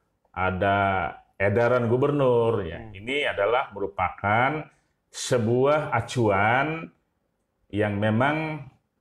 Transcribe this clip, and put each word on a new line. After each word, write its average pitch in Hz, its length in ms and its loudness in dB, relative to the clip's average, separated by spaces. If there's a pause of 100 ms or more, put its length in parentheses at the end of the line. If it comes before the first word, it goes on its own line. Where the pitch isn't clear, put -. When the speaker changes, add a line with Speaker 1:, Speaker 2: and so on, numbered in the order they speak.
(300)
Speaker 1:
ada 95 840 0 (240)
edaran 117 540 2
gubernur. 123 720 2
Ya, 82 180 -8
Speaker 2:
Hmm. 90 140 -16
Speaker 1:
ini 127 320 -4
adalah 104 480 0
merupakan 104 960 -2 (400)
sebuah 131 840 0
acuan 123 1000 0 (760)
yang 104 300 -2
memang 139 720 -2 (320)